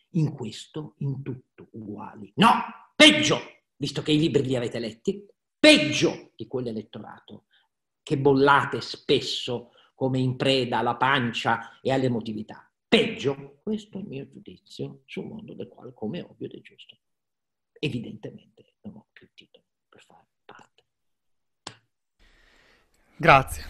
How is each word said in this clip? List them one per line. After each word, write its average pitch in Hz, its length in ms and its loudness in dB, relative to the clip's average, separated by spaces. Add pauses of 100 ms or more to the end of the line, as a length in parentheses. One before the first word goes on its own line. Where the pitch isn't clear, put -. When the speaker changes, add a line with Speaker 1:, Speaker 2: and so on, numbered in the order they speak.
(120)
Speaker 1:
In 156 220 0
questo, 151 680 -12
in 139 240 -6
tutto - 480 -14
uguali. 104 640 -16
No, 233 260 4 (340)
peggio, - 440 6 (360)
visto - 280 -8
che - 80 0
i 151 80 4
libri 135 240 2
li 127 120 -2
avete 120 220 -4
letti, 117 480 -6 (320)
peggio 151 760 4
di 110 100 -12
quell'elettorato 110 1000 -10 (580)
che 143 160 -2
bollate 135 640 4
spesso - 880 -4 (260)
come 131 220 -2
in 127 180 0
preda 127 440 0
alla 120 180 -2
pancia 123 840 0
e - 120 -2
all'emotività. 113 760 -4 (160)
Peggio, - 800 0
questo 214 360 -8
è - 20 -10
il 202 60 -12
mio 135 200 -12
giudizio - 800 -16
sul - 220 -12
mondo - 260 -16
del - 160 -12
quale, - 240 -20
come 131 260 -8
è - 80 -12
ovvio - 200 -14
ed - 80 -16
è - 60 -18
giusto, - 360 -20 (840)
evidentemente - 1040 -12
non 98 140 -18
ho - 180 -20
più - 200 -20
titolo - 300 -20 (240)
per - 160 -20
fare - 220 -20 (180)
parte. - 400 -20 (2250)
Speaker 2:
Grazie, 143 540 4